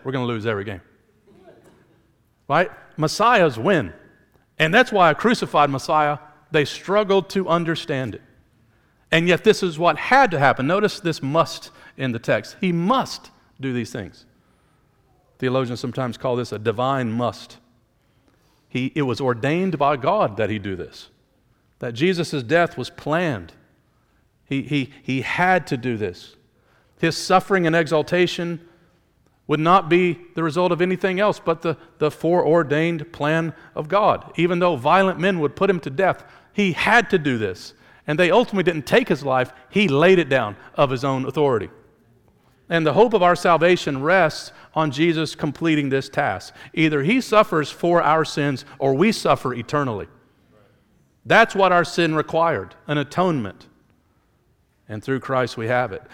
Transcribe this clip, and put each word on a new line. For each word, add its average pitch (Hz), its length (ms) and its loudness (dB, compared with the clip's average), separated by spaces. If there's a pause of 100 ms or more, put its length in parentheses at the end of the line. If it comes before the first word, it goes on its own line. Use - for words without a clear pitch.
"We're 131 80 -8
gonna 127 140 -4
lose 113 200 -4
every 104 180 -4
game." 101 180 -10 (1700)
Right? 165 240 0 (260)
Messiahs 165 600 2
win. 120 360 0 (680)
And 160 100 2
that's 240 200 2
why 180 180 6
a 147 60 2
crucified 160 560 2
Messiah, 147 480 -2 (320)
they 151 140 2
struggled 196 680 0
to 185 180 -2
understand 156 680 -2
it. - 60 -16 (880)
And 165 160 2
yet 170 160 2
this 208 200 4
is 160 160 -4
what 165 180 2
had 262 340 4
to 151 80 -2
happen. 135 280 4
Notice 196 320 0
this 160 240 -4
must 147 480 -2 (260)
in 131 140 -4
the 113 80 -4
text. - 420 -4
He 185 100 0
must 196 600 -2 (280)
do 131 140 -6
these 120 180 -6
things. 101 340 -12 (1120)
Theologians 127 400 -2
sometimes 123 380 -6
call 127 180 -4
this 123 160 -6
a 107 80 -10
divine 120 520 -2
must. - 460 -6 (1120)
He, 127 240 -6
it 156 80 -4
was 123 180 -4
ordained 139 600 -2
by 143 180 0
God 143 400 -2
that 107 120 -2
he 107 100 -4
do 95 160 -8
this, - 340 -14 (720)
that 123 140 -8
Jesus' 160 500 -2
death 160 340 2
was 123 120 -8
planned. 143 640 -6 (920)
He, 139 160 -4
he, 131 400 -4
he 131 200 -4
had 180 460 0
to 139 100 -4
do 120 200 -4
this. 95 380 -8 (640)
His 165 180 -2
suffering 185 480 0
and 160 100 2
exaltation 170 840 -2 (880)
would 151 120 0
not 170 300 4
be 175 280 2 (180)
the 165 80 -4
result 175 280 0
of 165 100 -2
anything 185 380 -2
else 202 180 0
but 165 240 -2
the, 165 140 -2 (220)
the 151 120 0
foreordained 160 1000 0
plan 160 420 -2 (220)
of 156 140 -8
God. 185 480 2
Even 175 220 2
though 175 180 2
violent 165 420 2
men 180 220 0
would 143 160 -2
put 196 120 0
him 180 120 0
to 147 80 -8
death, 156 340 -2 (300)
he 202 180 2
had 220 380 2
to 196 80 2
do 143 200 0
this. 98 360 -8 (340)
And 151 100 -2
they 175 140 2
ultimately 208 320 2
didn't 160 240 -2
take 240 220 2
his 143 140 0
life. 131 280 -2 (180)
He 196 200 2
laid 170 300 6
it 151 100 -2
down 113 260 0 (200)
of 143 140 2
his 127 140 -4
own 131 220 -2
authority. 123 440 0 (1000)
And 165 180 0
the 139 60 0
hope 214 200 4
of 196 80 2
our 175 140 4
salvation 170 640 2
rests 160 520 0 (200)
on 156 180 -2
Jesus 156 440 0
completing 151 540 -2
this 135 180 -2
task. 117 460 -4 (200)
Either 151 300 0
he 240 160 2
suffers 202 500 2
for 170 320 0
our 156 220 2
sins 143 400 -4 (160)
or 135 140 0
we 196 180 4
suffer 139 420 0
eternally. 120 540 -4 (1200)
That's 208 280 4
what 190 200 4
our 175 100 4
sin 160 320 0
required, 151 600 -2 (120)
an 147 100 -2
atonement. 143 720 -4 (1200)
And 107 160 -12
through 131 160 -2
Christ 127 380 -4
we 113 100 -6
have 123 240 0
it. - 120 -12 (100)